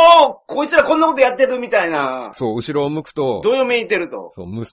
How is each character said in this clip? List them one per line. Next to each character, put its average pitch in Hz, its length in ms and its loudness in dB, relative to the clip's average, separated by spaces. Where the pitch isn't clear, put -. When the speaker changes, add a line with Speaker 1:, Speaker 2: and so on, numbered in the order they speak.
Speaker 1:
こ 277 160 -4
い 302 40 -4
つ 330 80 -4
ら 302 80 6
こ 311 140 0
ん - 20 0
な 320 60 4
こ 320 80 0
と 262 80 -2
や 247 140 2
っ - 20 -8
て 262 80 2
る」 254 160 -4
み 240 80 -10
た 202 160 0
い 165 60 -4
な。 131 420 -6
Speaker 2:
そ 113 200 -4
う、 - 20 -6
後 123 180 -8
ろ 143 140 -2
を - 20 -4
向 151 140 -6
く - 80 -20
と。 131 320 -4
Speaker 1:
ど 220 100 0
よ 262 100 0
め 240 160 0
い 226 80 -8
て 214 80 -2
る 175 140 -6
と。 95 260 -14
Speaker 2:
そ 95 80 -16
う、 87 40 -14
む-、 107 260 -10